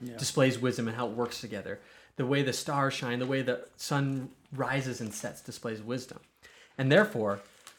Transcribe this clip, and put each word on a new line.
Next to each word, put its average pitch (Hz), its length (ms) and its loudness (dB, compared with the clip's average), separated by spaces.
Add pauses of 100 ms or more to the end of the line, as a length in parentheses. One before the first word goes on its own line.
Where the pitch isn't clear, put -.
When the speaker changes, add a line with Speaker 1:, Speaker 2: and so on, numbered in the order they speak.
Speaker 1:
Yeah. 123 140 -10
Speaker 2:
displays 131 420 4
wisdom 120 300 0
and 113 80 -6
how 123 120 -2
it 104 60 -4
works 117 260 -2
together. 101 400 -8 (360)
The 131 100 0
way 139 160 4
the 131 100 0
stars 139 420 0
shine, 123 240 -2
the 127 80 0
way 135 160 0
the 123 240 -2 (100)
sun 135 540 0 (220)
rises 131 480 -2
and 107 140 -6
sets - 260 -8
displays 113 420 -8
wisdom. 127 360 -6 (580)
And 135 160 2
therefore, 113 480 4 (380)